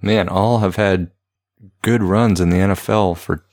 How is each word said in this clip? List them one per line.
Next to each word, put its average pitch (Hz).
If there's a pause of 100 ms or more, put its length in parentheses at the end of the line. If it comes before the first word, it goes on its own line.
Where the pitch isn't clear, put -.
Man, 101
all 104
have 98
had 92 (720)
good 113
runs 98
in 87
the 87
N 98
F -
L 101
for -